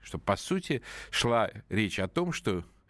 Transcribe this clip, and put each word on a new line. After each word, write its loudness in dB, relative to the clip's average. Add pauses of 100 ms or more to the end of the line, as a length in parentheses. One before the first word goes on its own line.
Что, -8
по 2
сути, -2 (300)
шла 4 (200)
речь 2
о 0
том, 0
что, -2 (240)